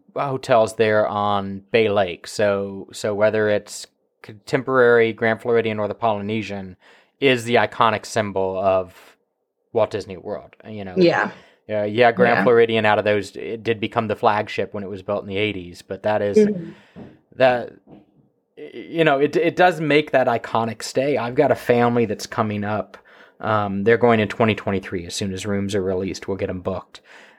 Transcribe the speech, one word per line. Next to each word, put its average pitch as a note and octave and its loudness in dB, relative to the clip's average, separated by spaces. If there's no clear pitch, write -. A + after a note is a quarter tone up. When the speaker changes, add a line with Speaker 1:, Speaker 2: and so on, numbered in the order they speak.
Speaker 1:
hotels C3 0
there G#2+ 4
on G2+ -2
Bay A2 4
Lake, G2 -2
so, G2 -2
so G#2+ -6
whether G#2+ 2
it's - -4
Contemporary, A#2+ 2
Grand A2+ -2
Floridian, A2+ 0
or G#2 -2
the G2+ -6
Polynesian, G2+ -4
is C3 2
the A#2+ 0
iconic G#2+ 0
symbol F#2+ -4
of F#2+ -2
Walt A2 0
Disney G2 -10
World, G2 -12
you G#2 -12
know? F#2+ -12
Speaker 2:
Yeah. B2 2
Speaker 1:
Uh, G#2+ -2
yeah, A2+ 4
Grand A#2+ 2
Speaker 2:
Yeah. F#2+ 2
Speaker 1:
Floridian A2+ 4
out G#2+ 4
of G2+ 0
those, G#2 0
it G2+ -10
did A2+ -2
become A2 -2
the G#2 -2
flagship G#2 -2
when G#2 -8
it F#2 -10
was F#2+ -12
built G2+ -4
in F#2+ -12
the G2 -6
eighties, G2 -4
but - -10
that G#2+ 0
is, G#3 2
Speaker 2:
Mm-hmm. G3+ 2
Speaker 1:
that, B2 2
y-, D3+ -18
you B2 -2
know, C#3+ 4
it, C#3+ 2
it D#3+ 0
does F3 4
make D3+ 2
that B2+ 2
iconic A#2 -2
stay. C3+ -2
I've A#2+ -6
got C3+ 4
a A#2 4
family A#2+ 4
that's G#2 -6
coming G#2 -4
up. G#2 -6
Um, G2+ -2
they're A2+ 4
going A#2 4
in G#2 0
twenty A2 2
twenty-three. F#2+ -6
As F2 -12
soon G2 -6
as F#2+ -10
rooms G2+ -4
are G2+ 0
released, F#2 -4
we'll F#2+ -4
get G2 -6
'em F2+ -8
booked. F2+ -10